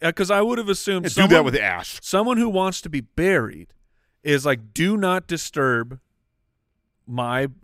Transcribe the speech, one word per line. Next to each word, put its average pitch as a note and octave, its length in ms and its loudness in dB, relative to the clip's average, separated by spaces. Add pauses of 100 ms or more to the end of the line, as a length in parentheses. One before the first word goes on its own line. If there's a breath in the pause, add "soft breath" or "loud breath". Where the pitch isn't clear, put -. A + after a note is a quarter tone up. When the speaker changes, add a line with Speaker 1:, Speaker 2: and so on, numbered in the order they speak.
Speaker 1:
Uh, E3 120 0
'cause F#3 180 -2
I G3+ 100 4
would A#3 160 0
have G#3+ 140 -2
assumed F#3+ 340 -2
Speaker 2:
Yeah, E3 60 -4
Speaker 1:
someone, G3 180 4
Speaker 2:
do E3+ 60 8
that D#3+ 100 8
with C3 120 0
ash. F#2+ 460 -4
Speaker 1:
someone A3+ 360 0
who A#3 100 2
wants F#3+ 320 -2
to - 80 -14
be C#3+ 140 -6
buried A#2+ 720 -2 (500)
is C#3+ 220 2
like, A2+ 280 -2
"Do F#3+ 220 0
not F#3 320 0
disturb C3 720 -2 (1080)
my, B2 400 -2 (180)